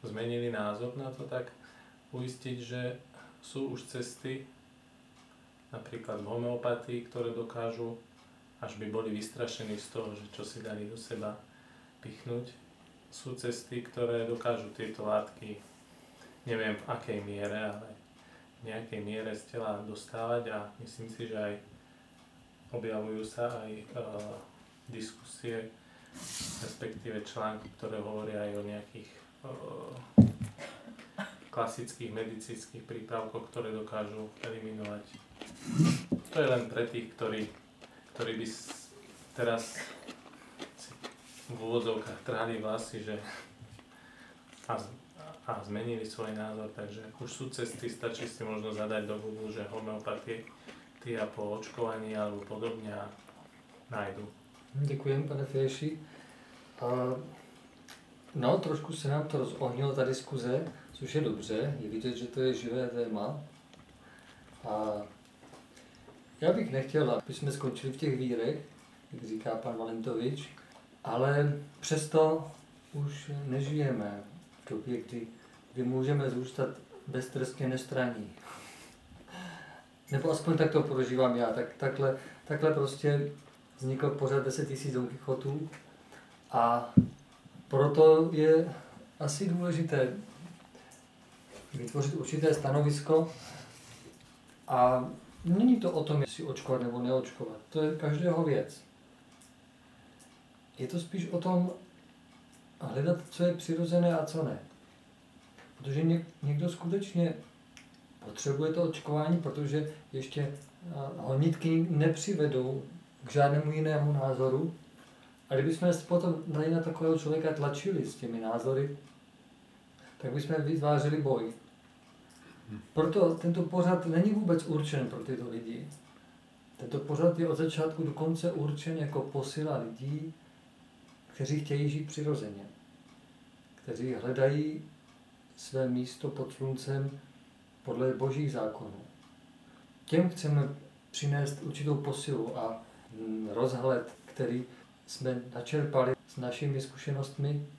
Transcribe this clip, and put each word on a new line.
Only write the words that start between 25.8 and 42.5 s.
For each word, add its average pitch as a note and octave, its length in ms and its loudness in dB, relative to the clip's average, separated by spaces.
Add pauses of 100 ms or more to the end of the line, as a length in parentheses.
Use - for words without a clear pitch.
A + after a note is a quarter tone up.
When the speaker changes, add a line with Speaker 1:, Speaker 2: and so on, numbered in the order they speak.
Speaker 1:
respektíve A2 640 -8
články, G#2+ 520 -6
ktoré G#2+ 220 -6
hovoria G#2+ 440 -4
aj G#2 140 -4
o G#2 60 -6
nejakých, G#2 460 -10 (360)
eh, - 760 2 (1300)
klasických A2+ 640 -6
medicínskych A2+ 720 -10
prípravkoch, A2+ 640 -8
ktoré A2 240 -6
dokážu G#2+ 560 -6 (160)
eliminovať. A2 560 -8 (1300)
To - 80 0
je C3+ 80 6
len A#2+ 240 4
pre A2+ 160 0
tých, A2+ 240 -6
ktorí, G#2+ 320 -4 (720)
ktorí A2+ 240 -4
by A2+ 80 -4
s-, - 400 -12 (480)
teraz A#2 400 0 (1040)
si - 160 -16 (560)
v A2+ 80 -8
úvodzovkách A2+ 640 0
trhali A2+ 400 -2